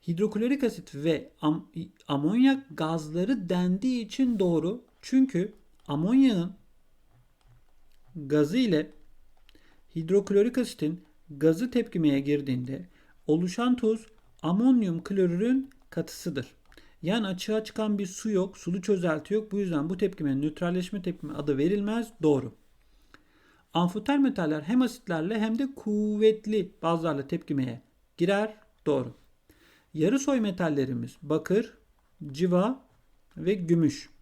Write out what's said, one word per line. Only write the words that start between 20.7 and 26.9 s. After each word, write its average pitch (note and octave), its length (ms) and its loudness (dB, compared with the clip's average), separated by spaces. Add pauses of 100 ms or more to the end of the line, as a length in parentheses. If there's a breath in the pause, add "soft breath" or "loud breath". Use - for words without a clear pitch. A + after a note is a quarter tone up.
tepkime F3 320 -8
adı D3 240 -2
verilmez. G#3 540 0 (100)
Doğru. C3+ 320 2 (1200 soft breath)
Amfoter G#3 440 0
metaller D#3+ 440 2
hem A#3 200 2
asitlerle F#3+ 580 -2
hem A3 180 0
de C4+ 160 -2
kuvvetli G#3+ 1000 0 (100)
bazlarla D#3+ 460 0